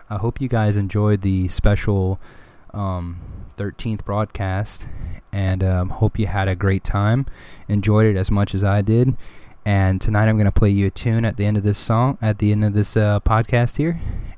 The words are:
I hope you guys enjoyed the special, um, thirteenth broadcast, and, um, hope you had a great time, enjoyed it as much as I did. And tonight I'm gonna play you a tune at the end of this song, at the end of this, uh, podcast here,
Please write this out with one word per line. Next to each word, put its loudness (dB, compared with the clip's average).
I -6
hope -4
you -4
guys 2
enjoyed 0
the 0
special, 2
um, -8
thirteenth -6
broadcast, -4
and, 0
um, 0
hope 0
you 0
had -2
a 0
great 0
time, 0
enjoyed 4
it 2
as -2
much 0
as 0
I 2
did. 2
And 2
tonight 2
I'm 4
gonna 2
play 4
you 2
a 0
tune -2
at -2
the 0
end 0
of 0
this 0
song, 0
at 0
the 2
end 2
of 0
this, 0
uh, 2
podcast 2
here, -2